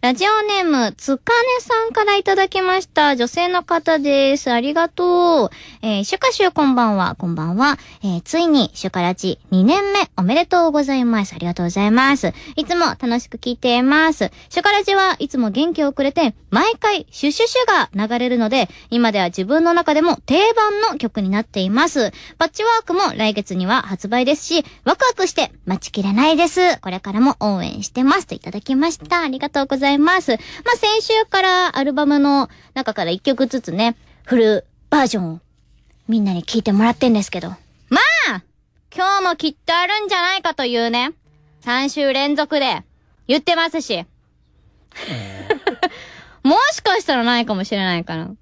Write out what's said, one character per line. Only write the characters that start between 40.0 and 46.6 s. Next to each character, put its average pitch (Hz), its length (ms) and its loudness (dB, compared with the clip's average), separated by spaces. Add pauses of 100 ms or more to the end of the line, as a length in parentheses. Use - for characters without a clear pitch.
ん 370 40 -6
じ 415 40 -2
ゃ 370 80 0
な 370 160 0
い 370 60 -8
か 330 100 -2
と 269 120 -4
い 240 120 -2
う 233 140 0
ね、 247 220 -2 (480)
三 254 280 -2
週 277 240 -2
連 285 220 0
続 294 240 -2
で 254 240 -2 (440)
言 285 120 2
っ - 40 -4
て 339 120 2
ま 330 160 -2
す 320 100 -4
し。 175 240 -6 (880)
<laughs> - 1500 -8
も 294 140 4 (160)